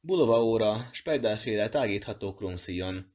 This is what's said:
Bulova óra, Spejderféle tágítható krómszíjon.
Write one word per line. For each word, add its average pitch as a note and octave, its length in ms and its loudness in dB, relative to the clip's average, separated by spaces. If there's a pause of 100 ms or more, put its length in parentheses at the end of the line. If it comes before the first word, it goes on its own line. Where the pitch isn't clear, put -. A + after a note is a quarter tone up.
Bulova A#2+ 440 4
óra, A2+ 480 2
Spejderféle A2 760 -2
tágítható G2+ 640 -2
krómszíjon. F#2 800 -6